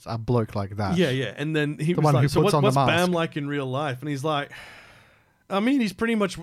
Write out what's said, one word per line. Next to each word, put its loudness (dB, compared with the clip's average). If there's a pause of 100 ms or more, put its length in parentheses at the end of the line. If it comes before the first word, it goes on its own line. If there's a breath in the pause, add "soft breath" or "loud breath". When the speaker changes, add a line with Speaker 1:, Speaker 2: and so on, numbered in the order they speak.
Speaker 1:
a -6
bloke 0
like -6
that. 0
Speaker 2:
Yeah, 2
yeah. -4
And -4
then 0
he 0
Speaker 1:
The 0
Speaker 2:
was 4
Speaker 1:
one 6
Speaker 2:
like, 6
Speaker 1:
who 4
Speaker 2:
"So 2
Speaker 1:
puts 4
Speaker 2:
what, 4
Speaker 1:
on 2
the 6
Speaker 2:
what's 4
Speaker 1:
mask. 4
Speaker 2:
Bam 2
like -2
in -4
real -4
life?" -4
And -8
he's -4
like, -2 (1000 loud breath)
"I 0
mean, 2
he's -2
pretty 0
much, 0